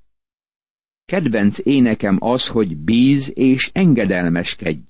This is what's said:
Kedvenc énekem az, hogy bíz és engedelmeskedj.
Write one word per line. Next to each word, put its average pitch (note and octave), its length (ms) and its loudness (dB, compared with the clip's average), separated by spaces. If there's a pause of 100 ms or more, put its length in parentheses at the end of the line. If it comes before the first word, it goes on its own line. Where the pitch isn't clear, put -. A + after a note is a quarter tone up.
(1040)
Kedvenc A2+ 520 0
énekem A2 640 0
az, B2+ 280 -2
hogy G2 300 -2
bíz C3 580 2
és C3 380 2
engedelmeskedj. F2+ 1080 0 (100)